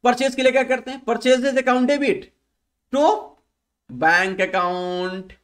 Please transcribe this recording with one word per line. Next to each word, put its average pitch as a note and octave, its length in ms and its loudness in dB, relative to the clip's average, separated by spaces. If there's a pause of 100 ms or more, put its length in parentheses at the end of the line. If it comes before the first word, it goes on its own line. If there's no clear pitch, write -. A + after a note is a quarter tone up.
परचेज B3+ 320 0
के C4 60 -4
लिए B3+ 100 4
क्या C4 120 2
करते B3+ 280 -4
हैं? C4 140 -14
Purchases B3+ 480 0
account B3+ 340 2
debit C#4+ 280 0 (800)
to D4+ 160 4 (840)
bank F3 380 2
account। F3+ 880 -2 (200)